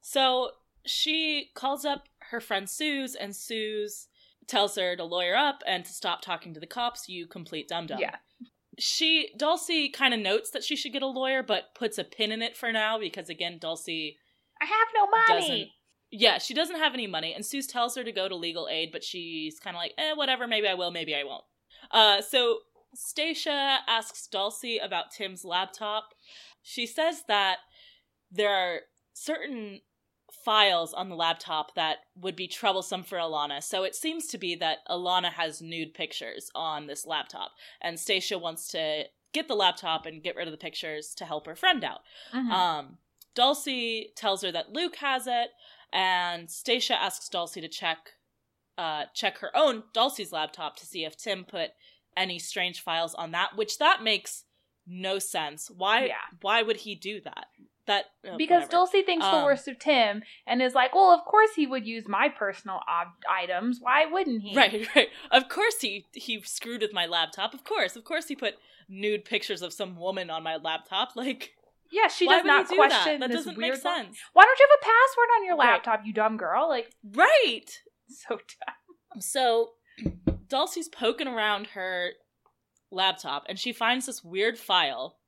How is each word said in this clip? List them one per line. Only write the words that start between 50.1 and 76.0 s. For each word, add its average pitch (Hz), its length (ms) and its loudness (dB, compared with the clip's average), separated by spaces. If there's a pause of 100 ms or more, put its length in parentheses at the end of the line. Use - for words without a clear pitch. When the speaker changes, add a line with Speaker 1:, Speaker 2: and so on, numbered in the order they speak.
Speaker 1:
laptop 156 460 -6
to - 80 -20
see 165 200 -8
if 156 120 -12
Tim 196 280 -6
put 170 260 -6 (460)
any 180 220 -2
strange 180 420 -4
files 165 340 -2
on 165 160 -8
that, 180 240 0
which 214 220 -4
that 311 260 4
makes 214 400 -2 (440)
no 185 320 -4
sense. 156 500 -6
Why, 208 360 2
Speaker 2:
Yeah. 110 100 -4 (260)
Speaker 1:
why 214 200 2
would 214 160 0
he 208 180 -10
do 202 260 -10
that? - 260 -14 (380)
That, 202 200 0 (220)
uh, 190 100 -10
Speaker 2:
Because 330 280 6
Speaker 1:
whatever. - 60 -8
Speaker 2:
Dulcie 370 300 4
thinks 349 240 2
the 311 120 6
Speaker 1:
Um, 302 80 4
Speaker 2:
worst 277 220 2
of 262 120 -10
Tim 220 440 4 (220)
and 247 160 2
is 254 140 2
like, 262 180 4
"Well, 370 180 10
of 349 140 8
course 440 300 6
he 311 100 2
would 247 220 -4
use 226 200 -8
my 208 220 2
personal 196 580 -6
ob-, 175 280 -2 (120)
items. 185 540 -2
Why 277 240 4
wouldn't 311 380 -2
he?" 202 120 -6
Speaker 1:
Right, 233 160 6
<laughs> 220 240 -4
right. 254 140 8 (220)
Of 254 180 6
course 427 320 0
he, 202 320 -6
he 220 300 -8
screwed 233 380 -8
with 214 120 -4
my 175 120 -2
laptop. 170 480 -2
Of 269 100 -20
course, - 320 -2
of 233 80 -18
course 311 240 -6
he 285 80 -8
put - 240 -6 (280)
nude 208 380 -4
pictures 196 360 -4
of 175 120 -10
some 185 220 -8
woman 180 340 -6
on 160 140 -6
my 160 140 -4
laptop. 160 580 -4
<laughs> - 0 -
Like, 254 400 -8 (360)
Speaker 2:
Yeah, 415 160 4
she - 200 2
Speaker 1:
why 359 80 10
Speaker 2:
does 349 80 6
Speaker 1:
would 381 40 2
Speaker 2:
not 285 220 6
Speaker 1:
he 359 60 0
do 320 60 8
that? 269 80 10
Speaker 2:
question 277 300 4
Speaker 1:
That 254 100 -2
Speaker 2:
this 240 100 0
Speaker 1:
doesn't 202 180 -8
Speaker 2:
weird 247 180 0
Speaker 1:
make 269 80 -12
Speaker 2:
one. 339 220 0
Speaker 1:
sense. 190 140 -18 (140)
Speaker 2:
Why 370 100 12
don't 508 160 8
you 554 100 12
have 571 100 10
a - 60 -4
password 480 520 6
on 403 80 0
your 359 120 2
Speaker 1:
Right. 240 140 8
Speaker 2:
laptop, 214 340 0